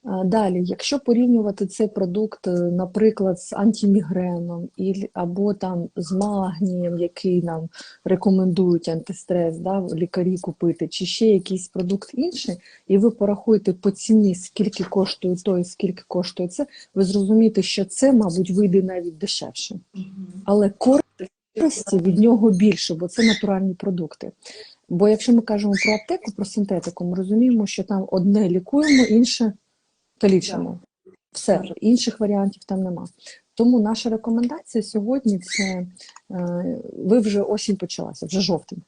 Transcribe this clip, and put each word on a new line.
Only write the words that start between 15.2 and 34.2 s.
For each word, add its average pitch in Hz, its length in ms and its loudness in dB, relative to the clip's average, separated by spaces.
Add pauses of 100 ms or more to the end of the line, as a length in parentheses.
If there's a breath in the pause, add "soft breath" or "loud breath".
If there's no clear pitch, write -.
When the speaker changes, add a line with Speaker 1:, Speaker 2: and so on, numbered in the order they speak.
Speaker 1:
той, 180 280 0
скільки 180 440 -6
коштує 180 420 -4
це, 285 180 -6 (280 loud breath)
ви 196 80 2
зрозумієте, 208 580 4
що 190 240 -2
це, 269 280 2
мабуть, 185 380 2
вийде 190 300 4
навіть 175 360 -6
дешевше. 156 640 -8 (140)
Speaker 2:
Мгм. 190 340 -14 (180)
Speaker 1:
Але 202 240 4
користі - 1300 0
від 180 220 2
нього 226 320 6
більше, 185 440 2
бо 175 120 -8
це 226 160 0
натуральні 196 500 2
продукти. 180 580 -6 (580 loud breath)
Бо 180 180 4
якщо 214 260 4
ми 226 80 6
кажемо 208 320 -2 (120)
про 214 80 2
аптеку, 226 420 -6
про 196 100 -6
синтетику, 185 600 -6
ми 180 120 -4
розуміємо, 214 500 2
що - 160 -6
там 190 280 -4
одне 196 380 2
лікуємо, 262 540 4
інше 226 500 2 (680)
калічимо. 175 580 0 (240)
Speaker 2:
Так. - 100 -20 (180)
Speaker 1:
Все, - 260 0
Speaker 2:
Так. 196 80 -4 (160)
Speaker 1:
інших 233 380 0
варіантів 202 440 -2
там 190 200 -4
нема. 175 240 -8 (480 loud breath)
Тому 240 240 4
наша 220 300 -2
рекомендація 233 760 -4